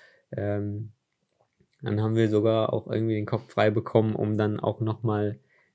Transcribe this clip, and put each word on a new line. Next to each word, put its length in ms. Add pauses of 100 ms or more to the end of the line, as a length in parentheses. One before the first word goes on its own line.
(360)
ähm, 560 (920)
dann 180
haben 140
wir 120
sogar 460
auch 140
irgendwie 260
den 140
Kopf 240
frei 180
bekommen, 460
um 200
dann 240
auch 220
nochmal, 580 (360)